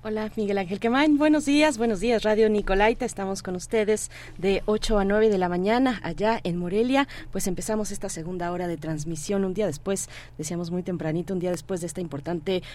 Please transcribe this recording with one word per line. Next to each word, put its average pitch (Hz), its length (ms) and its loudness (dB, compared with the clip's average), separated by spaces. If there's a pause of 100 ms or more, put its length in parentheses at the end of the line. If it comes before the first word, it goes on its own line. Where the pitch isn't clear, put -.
Hola, 214 320 -4
Miguel 202 220 0
Ángel 190 200 -4
Quemain, 277 400 4
buenos 302 280 4
días, 294 320 4
buenos 226 200 0
días, 220 240 2
Radio 214 260 4
Nicolaita, 208 560 2
estamos 190 380 -6
con 185 140 -6
ustedes 214 560 0 (260)
de 190 280 2
ocho 214 340 2
a 196 40 4
nueve 214 260 4
de 202 80 2
la 180 100 2
mañana, 214 560 2
allá 196 400 0
en 175 140 -2
Morelia, 233 500 2 (240)
pues 190 160 -2
empezamos 208 420 -2
esta 196 180 -8
segunda 170 440 -6
hora 175 160 -4
de 170 80 -4
transmisión, 160 680 -2
un 185 100 -2
día 208 120 0
después, 190 420 -4 (300)
decíamos 170 320 -4
muy 180 140 -2
tempranito, 170 500 -2
un 185 60 -2
día 180 100 -2
después 175 300 -4
de 175 80 -6
esta 185 120 -8
importante 170 640 -4 (120)